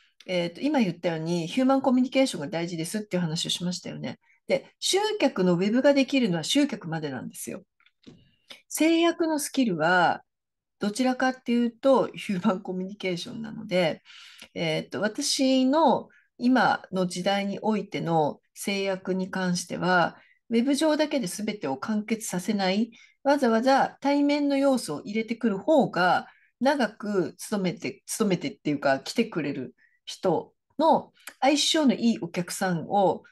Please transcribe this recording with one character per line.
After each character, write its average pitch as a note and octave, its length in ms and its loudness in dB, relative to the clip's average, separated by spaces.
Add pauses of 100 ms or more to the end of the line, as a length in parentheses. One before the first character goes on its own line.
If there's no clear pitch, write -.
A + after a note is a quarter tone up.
(260)
え F3 200 -2
ー E3+ 40 -6
っ - 20 -20
と、 - 100 -18
今 D4 160 0
言 F#3 140 2
っ - 20 -8
た - 160 -4
よ D#3+ 60 -2
う - 20 -6
に E3 300 -2
ヒ C4 120 -2
ュ C4 40 2
ー - 20 4
マ C4+ 100 4
ン C4+ 60 0
コ C4+ 100 2
ミ B3+ 80 2
ュ B3 40 2
ニ C4+ 60 -4
ケ C4+ 120 2
ー C4+ 40 4
シ - 100 -6
ョ - 20 -8
ン - 20 -8
が C#3+ 80 -8
大 E3 180 -4
事 E3+ 120 -6
で D#3+ 80 -4
す G#3+ 120 -6
っ G#3+ 40 -4
て F3+ 140 -6
い - 20 2
う - 20 2
話 E3 260 -4
を - 40 -6
し - 140 -4
ま F3+ 80 -2
し - 100 -10
た - 80 -10
よ D3+ 80 -12
ね。 D3 220 -10 (260)
で、 - 320 -2
集 - 200 0 (220)
客 C4 240 2
の F3+ 100 4
ウ E3+ 40 0
ェ G3+ 120 2
ブ B3+ 120 2
が C#4+ 100 6
で C4+ 140 4
き C#4 120 0
る A3+ 120 2
の E3+ 80 0
は D#3 60 -4
集 C#4+ 220 2
客 - 220 -8
ま D#3+ 120 -4
で D3+ 100 -6
な B2+ 100 -8
ん - 80 -10
で - 60 -14
す - 160 -12
よ。 - 120 -12 (1080)
制 E4 320 2
約 E4 260 2
の D#4 120 0
ス D4 120 -6
キ C4 160 0
ル F3 100 0
は、 E3 460 4 (560)
ど G3+ 120 -2
ち B3 140 -2
ら B3+ 100 2
か C4 160 0
っ B3+ 120 -12
て A#3+ 100 -2
い A#3+ 140 2
う A#3 40 -2
と、 A#3+ 380 2
ヒ F3+ 260 -8
ュ F3 60 -2
ー G#3 60 -2
マ G3 80 4
ン - 80 -8
コ F#3 100 -10
ミ F#3 120 -6
ュ F#3+ 40 -10
ニ G#3 80 -14
ケ F#3 160 -4
ー E3+ 40 -2
シ E3 120 -10
ョ D3+ 40 -14
ン D3 100 -12
な D3 100 -12
の - 140 -14
で、 F3 360 0 (520)
え D#3+ 260 -2
ー - 60 -12
っ - 20 -20
と、 - 120 -6
私 C4 640 0
の C#4 420 4 (300)
今 A#3+ 440 2 (100)
の F#3 140 0
時 F3+ 160 -6
代 G3 240 0
に G3 140 -6
お G#3+ 160 0
い G3 120 -6
て - 120 -6
の D#3 400 0 (140)
制 G3 280 -4
約 F#3+ 320 -4
に F#3 160 -4
関 F#3 260 -2
し - 100 -6
て C#3+ 100 -8
は、 E3+ 400 2 (340)
ウ A3+ 40 -2
ェ A#3 100 4
ブ C#4+ 100 2
上 D4+ 220 2
だ D4+ 120 0
け D4 120 0
で F#3+ 60 -4
全 G#3 320 -6
て D3 100 -6
を C3+ 80 -4
完 G#3+ 280 -4
結 A3 240 -6
さ F#3 100 -4
せ G3+ 160 -2
な F#3+ 160 0
い、 A3 200 0 (320)
わ C#4+ 160 4
ざ C4 100 2
わ A3+ 140 2
ざ C4 380 2
対 C#4+ 240 2
面 C#4+ 240 2
の C#4 100 2
要 C4+ 200 4
素 D3+ 180 -6
を - 60 -8
入 G3+ 120 -10
れ A3 100 -2
て A#3 120 -4
く A#3 120 0
る G3 100 0
方 C4+ 320 4
が、 E3+ 360 2 (340)
長 C4+ 280 2
く G3+ 500 -4
勤 G3+ 240 -6
め F3+ 100 -2
て、 - 340 -10
勤 - 220 -2
め F3+ 80 2
て - 140 -6
っ - 100 -20
て D3+ 100 -2
い D3 40 0
う C#3 60 -4
か、 C3+ 200 2
来 - 140 -12
て A#3 100 0
く E3 180 -6
れ C#3+ 120 -6
る B2+ 200 -10 (300)
人 - 480 -2 (260)
の D4 340 2 (280)
相 C#4+ 160 4
性 D4+ 300 2
の G3+ 80 6
い A3+ 200 2
い - 60 -4
お E3+ 80 -6
客 F3+ 240 -6
さ F#3+ 200 -2
ん D#3 160 -4
を F#3 440 2